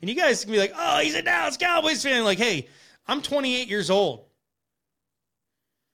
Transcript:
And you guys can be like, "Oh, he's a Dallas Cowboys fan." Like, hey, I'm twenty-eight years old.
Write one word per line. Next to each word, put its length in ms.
And 80
you 60
guys 280
can 80
be 60
like, 180
"Oh, 260
he's 120
a 80
Dallas 340
Cowboys 460
fan." 220
Like, 160
hey, 280
I'm 140
twenty-eight 460
years 240
old. 340